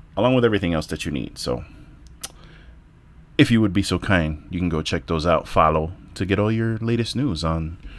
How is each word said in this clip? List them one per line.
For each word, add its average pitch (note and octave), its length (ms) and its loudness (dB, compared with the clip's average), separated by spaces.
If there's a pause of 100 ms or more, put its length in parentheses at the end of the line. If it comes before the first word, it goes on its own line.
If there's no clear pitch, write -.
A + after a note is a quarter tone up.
(160)
along B2 200 4
with A#2+ 80 4
everything F#2+ 280 2
else D#2+ 140 0
that - 180 -8
you D#2+ 60 -4
need. C#2 260 -6
So B1 280 -6 (1700)
if D3 140 4
you A2+ 100 4
would G#2 120 2
be G2 100 2
so F#2 160 0
kind, D#2+ 520 0
you F2 100 -4
can F2+ 80 0
go D#2 140 0
check D#2+ 240 -4
those D#2+ 200 0
out, D#2+ 220 2
follow D#2+ 440 2 (220)
to G2+ 100 -4
get F#2 140 0
all G#2 140 2
your A2+ 260 -2
latest A2+ 380 -2
news A#2+ 260 -2
on D#2+ 360 -2 (200)